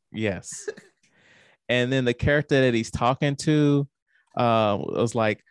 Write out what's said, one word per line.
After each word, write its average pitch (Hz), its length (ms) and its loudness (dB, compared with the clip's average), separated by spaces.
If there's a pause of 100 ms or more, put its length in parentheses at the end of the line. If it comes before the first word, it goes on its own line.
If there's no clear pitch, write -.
(120)
yes, 107 560 -8
yes. - 60 -
<laughs> - 40 -20 (880)
And 123 240 0
then 131 120 0
the 120 100 0
character 143 460 2
that 127 140 4
he's 110 180 -2
talking 131 440 0
to, 143 520 2 (480)
uh, 113 440 2
was 117 360 -4
like, 107 340 -2